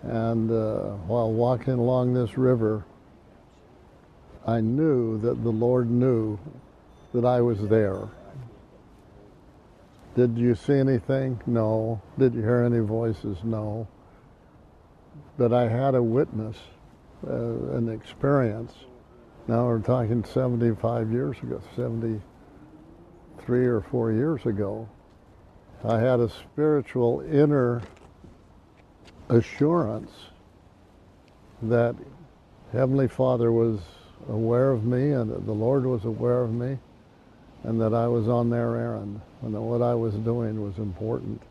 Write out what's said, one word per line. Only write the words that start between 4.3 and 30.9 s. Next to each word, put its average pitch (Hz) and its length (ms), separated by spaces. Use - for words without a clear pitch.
I 113 160
knew 120 560
that 117 240
the 113 100
Lord 120 380
knew 117 480
that 120 140
I 123 160
was 107 260
there. 104 400
Did 117 240
you 120 160
see 139 240
anything? 131 680
No. 110 540
Did 131 160
you 120 60
hear 120 220
any 120 160
voices? 110 680
No. 107 420
But 120 160
I 120 160
had 131 260
a 123 80
witness, 113 540
uh, 120 500
an 117 140
experience. 117 840
Now 117 200
we're 117 140
talking 117 440
seventy-five 117 880
years 127 300
ago, 120 180
seventy-three - 1900
or 117 160
four 113 300
years 131 340
ago. 104 420
I 113 140
had 123 220
a 117 100
spiritual 143 880
inner 139 640
assurance 120 840